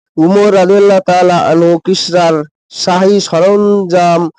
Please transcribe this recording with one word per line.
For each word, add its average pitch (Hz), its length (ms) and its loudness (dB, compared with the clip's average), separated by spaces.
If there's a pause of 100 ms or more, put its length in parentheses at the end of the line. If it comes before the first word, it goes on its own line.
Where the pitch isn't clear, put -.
(180)
উমর 196 360 2
রাদিয়াল্লাহু 196 520 2
তাআলা 180 320 0
আনহু 170 420 0
কিসরার 170 560 -2 (340)
শাহী 190 500 0
সরঞ্জাম 185 1000 0 (180)